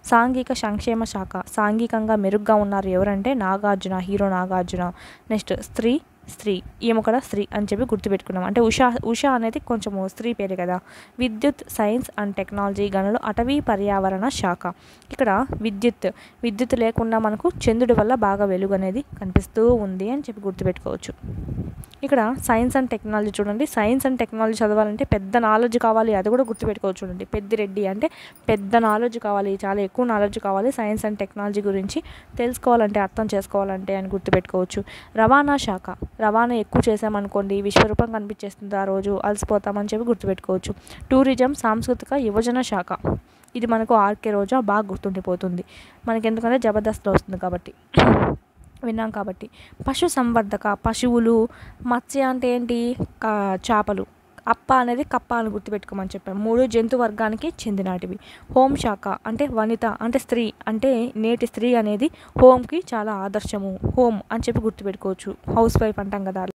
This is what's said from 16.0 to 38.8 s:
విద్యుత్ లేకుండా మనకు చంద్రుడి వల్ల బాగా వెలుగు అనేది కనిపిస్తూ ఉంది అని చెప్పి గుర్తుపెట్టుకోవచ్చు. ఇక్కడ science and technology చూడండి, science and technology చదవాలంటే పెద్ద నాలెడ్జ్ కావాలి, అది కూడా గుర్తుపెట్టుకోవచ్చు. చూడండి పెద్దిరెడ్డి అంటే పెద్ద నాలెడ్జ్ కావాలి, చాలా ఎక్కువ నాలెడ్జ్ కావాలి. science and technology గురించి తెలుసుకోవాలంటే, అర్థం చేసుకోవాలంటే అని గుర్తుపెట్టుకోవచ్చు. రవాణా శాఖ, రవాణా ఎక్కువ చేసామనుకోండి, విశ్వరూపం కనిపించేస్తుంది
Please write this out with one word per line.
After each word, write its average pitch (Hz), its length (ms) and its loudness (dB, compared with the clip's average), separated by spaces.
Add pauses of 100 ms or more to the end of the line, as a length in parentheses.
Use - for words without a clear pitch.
విద్యుత్ 233 400 0
లేకుండా 226 440 2
మనకు 214 240 0 (140)
చంద్రుడి 240 360 4
వల్ల 226 140 4 (120)
బాగా 202 260 2
వెలుగు 196 200 0
అనేది 190 300 -2 (180)
కనిపిస్తూ 196 420 0 (240)
ఉంది 190 220 -4
అని 277 120 -4
చెప్పి 214 260 -12
గుర్తుపెట్టుకోవచ్చు. - 680 -4 (920)
ఇక్కడ 269 140 2 (260)
science 240 340 2
and 262 140 -2
technology 214 460 -4
చూడండి, 208 340 -2
science 226 340 0
and 254 140 0
technology 220 400 -2
చదవాలంటే 214 420 2 (120)
పెద్ద 196 220 -2 (100)
నాలెడ్జ్ 226 380 4
కావాలి, 220 340 4
అది 202 100 0
కూడా 247 220 4
గుర్తుపెట్టుకోవచ్చు. 208 520 -4
చూడండి 185 220 -8
పెద్దిరెడ్డి 208 640 -4
అంటే 214 220 -2 (400)
పెద్ద 202 260 2
నాలెడ్జ్ 226 520 2
కావాలి, 202 380 0
చాలా 196 220 0
ఎక్కువ 247 260 0
నాలెడ్జ్ 208 340 0
కావాలి. 196 300 2
science 214 320 -2
and 208 140 -6
technology 202 460 -4
గురించి 196 340 -2 (340)
తెలుసుకోవాలంటే, 240 720 2
అర్థం 220 260 -4
చేసుకోవాలంటే 196 640 -2
అని 190 80 -8
గుర్తుపెట్టుకోవచ్చు. 185 760 -2 (380)
రవాణా 285 360 6 (100)
శాఖ, 190 220 -4 (360)
రవాణా 233 380 4
ఎక్కువ - 260 0
చేసామనుకోండి, 202 680 -2 (100)
విశ్వరూపం 214 480 2
కనిపించేస్తుంది 202 640 -10